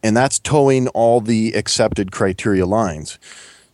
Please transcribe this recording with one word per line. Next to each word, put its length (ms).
and 140
that's 220
towing 500
all 320
the 320
accepted 580
criteria 540
lines. 520